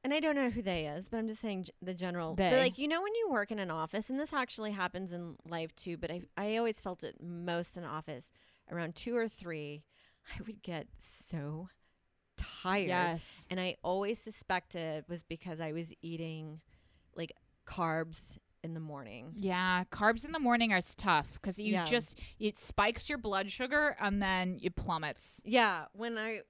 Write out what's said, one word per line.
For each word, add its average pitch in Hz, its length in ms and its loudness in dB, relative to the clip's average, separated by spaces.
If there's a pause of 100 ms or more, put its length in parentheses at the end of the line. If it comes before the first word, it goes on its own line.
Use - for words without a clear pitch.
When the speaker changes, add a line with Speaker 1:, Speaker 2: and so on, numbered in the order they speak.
Speaker 1:
and 277 80 2
I 302 80 4
don't 302 140 4
know 262 140 4
who 233 120 -2
they 175 240 0
is, 151 240 -6
but 233 80 -2
I'm 226 100 0
just 220 140 -6
saying 196 220 -2
g-, - 80 -10 (100)
the 180 140 -4
general. 175 400 -2
Speaker 2:
They. 185 160 6
Speaker 1:
But, 254 80 10
like, 254 180 6
you 285 100 0
know, 330 140 2
when 415 140 -2
you 453 140 2
work 220 220 2
in 208 80 -2
an 190 120 -2
office, 165 380 -2
and 262 100 0
this 302 120 -4
actually 247 400 -2
happens 185 400 -2
in 175 240 -8 (140)
life 165 260 -4
too, 170 220 -8
but 160 140 -6
I, 175 100 -6 (160)
I 208 200 0
always 226 220 2
felt - 240 -8
it 139 180 -8
most 175 540 -2
in 175 80 -8
office, 151 460 -8 (420)
around 165 240 -4
two 240 220 -2
or 226 100 2
three, 151 560 -8 (500)
I - 100 -8
would 220 180 -12
get 165 260 -6 (120)
so 156 680 -8 (720)
tired. 185 500 0
Speaker 2:
Yes. 175 600 0
Speaker 1:
And 185 100 -2
I 185 240 -2
always 202 360 0
suspected 170 880 -4
was 170 140 -6
because 165 360 -8
I 160 140 -4
was 165 280 -6
eating, 160 600 -8 (540)
like, 165 180 -6 (340)
carbs 160 680 -2 (240)
in 165 120 -6
the 160 80 -6
morning. 127 560 -10
Speaker 2:
Yeah, 185 520 2
carbs 226 360 4
in 311 80 -6
the 320 60 0
morning 233 340 6
are 185 40 6
s-, - 160 0
tough - 480 4
'cause 196 180 -4
you 214 120 0
Speaker 1:
Yeah. 180 140 4
Speaker 2:
just, 233 340 2 (200)
it 208 180 0
spikes - 500 2
your 294 100 0
blood 202 320 0
sugar 285 520 4
and 202 200 4
then 185 400 4
it 180 140 0
plummets. - 680 -2
Speaker 1:
Yeah, 208 480 6
when 226 240 -4
I 220 320 -4